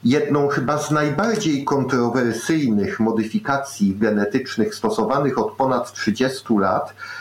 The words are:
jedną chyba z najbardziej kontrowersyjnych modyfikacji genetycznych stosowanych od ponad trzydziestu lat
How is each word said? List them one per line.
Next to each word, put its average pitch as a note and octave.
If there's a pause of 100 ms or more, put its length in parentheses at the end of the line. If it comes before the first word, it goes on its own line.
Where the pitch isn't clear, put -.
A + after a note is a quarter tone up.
jedną C#3+
chyba D3
z -
najbardziej D3+
kontrowersyjnych A#2+
modyfikacji A2
genetycznych G#2+
stosowanych A#2+
od G#2+
ponad B2+
trzydziestu A#2+
lat F#2+ (260)